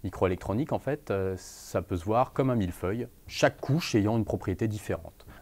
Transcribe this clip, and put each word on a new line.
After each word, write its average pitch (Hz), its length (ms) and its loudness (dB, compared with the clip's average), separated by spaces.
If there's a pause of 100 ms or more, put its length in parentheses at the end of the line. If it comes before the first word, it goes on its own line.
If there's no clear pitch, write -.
microélectronique, 98 640 0
en - 80 0
fait, 139 320 -4
euh, 95 240 0
ça - 460 -6
peut 92 160 -2
se 85 80 -4
voir 117 260 2
comme 135 180 2
un 123 60 4
millefeuille, 101 520 0 (200)
chaque - 320 2
couche 147 360 0
ayant 107 220 6
une 107 60 2
propriété 101 460 -2
différente. - 560 -8 (160)